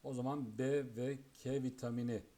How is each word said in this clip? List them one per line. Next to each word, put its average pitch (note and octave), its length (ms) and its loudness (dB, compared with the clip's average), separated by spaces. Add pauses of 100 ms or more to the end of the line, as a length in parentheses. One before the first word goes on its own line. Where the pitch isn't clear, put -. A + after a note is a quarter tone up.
O C3+ 120 -4
zaman B2 440 0
B C3 380 2
ve C3 220 0 (160)
K C3 280 0
vitamini A#2+ 600 0 (160)